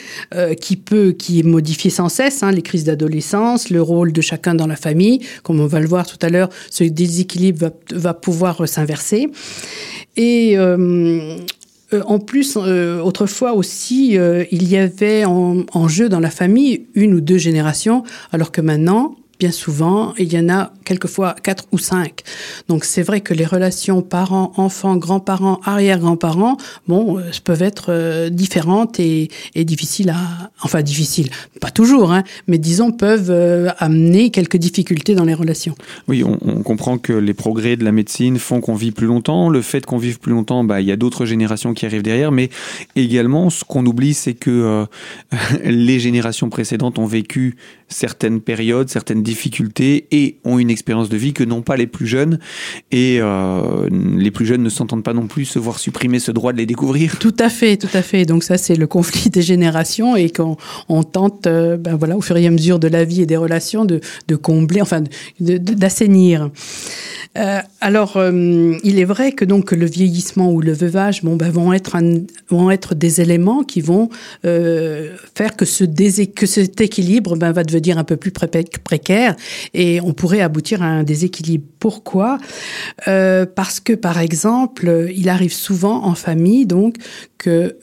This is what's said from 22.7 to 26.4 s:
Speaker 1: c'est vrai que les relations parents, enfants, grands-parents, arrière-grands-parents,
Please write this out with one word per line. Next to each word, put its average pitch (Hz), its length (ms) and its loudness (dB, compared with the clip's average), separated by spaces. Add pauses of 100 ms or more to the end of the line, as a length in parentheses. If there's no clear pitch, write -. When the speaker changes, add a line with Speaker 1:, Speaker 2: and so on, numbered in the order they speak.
Speaker 1:
c'est - 180 -2
vrai 196 180 -2
que 202 140 -4
les 160 100 0
relations 185 580 0
parents, 185 540 -2
enfants, 190 400 0
grands-parents, 190 640 -2
arrière-grands-parents, 190 960 0 (320)